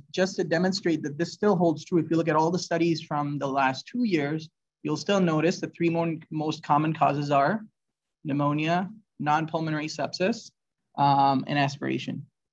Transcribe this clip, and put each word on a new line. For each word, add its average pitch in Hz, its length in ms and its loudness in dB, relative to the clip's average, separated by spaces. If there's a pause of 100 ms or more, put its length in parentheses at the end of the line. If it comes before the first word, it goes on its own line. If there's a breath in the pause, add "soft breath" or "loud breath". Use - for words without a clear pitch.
(120)
just 185 260 -2
to 180 80 -2
demonstrate 170 580 0
that 143 140 -8
this 170 160 -4
still 208 240 2
holds 165 260 2
true, 180 160 0
if 156 100 -2
you 170 60 0
look 165 140 0
at 156 80 2
all 156 120 2
the 180 80 0
studies 170 440 0
from 147 380 -4
the 139 80 -2
last 135 380 0
two 247 200 -4
years, 156 420 -2 (360)
you'll 151 120 -2
still 196 240 0
notice 165 400 2
the 160 80 -6
three 170 220 -2
more, 165 260 0 (160)
most 156 320 -4
common 156 300 2
causes 143 360 2
are 147 300 4 (640)
pneumonia, 151 680 0 (300)
non-pulmonary 156 680 0
sepsis, 180 600 -4 (480)
um, 139 500 4
and 143 120 0
aspiration. 135 680 -4 (280)